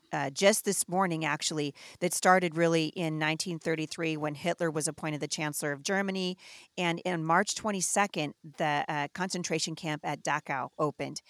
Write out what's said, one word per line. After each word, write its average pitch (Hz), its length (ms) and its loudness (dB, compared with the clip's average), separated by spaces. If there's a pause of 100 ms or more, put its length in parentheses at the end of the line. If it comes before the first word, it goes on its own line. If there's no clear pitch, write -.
(140)
uh, 143 160 0
just 196 360 4
this - 240 0
morning, 175 340 0
actually, 151 500 -2 (280)
that 175 120 2
started 180 440 6
really 165 300 4
in 156 300 -2
nineteen 156 420 -2
thirty-three 160 580 -2
when 151 180 -2
Hitler 170 340 0
was 151 160 0
appointed 151 360 -4
the 151 80 -2
Chancellor 151 420 -2
of 143 120 -6
Germany. 190 540 0 (400)
And 175 280 0
in 175 180 -2
March 170 320 4
twenty-second, 196 760 0 (240)
the, 147 320 2
uh, 147 240 -2
concentration 175 600 -2
camp 156 300 -4
at 151 180 -4
Dachau 143 460 -2 (100)
opened. 143 520 -2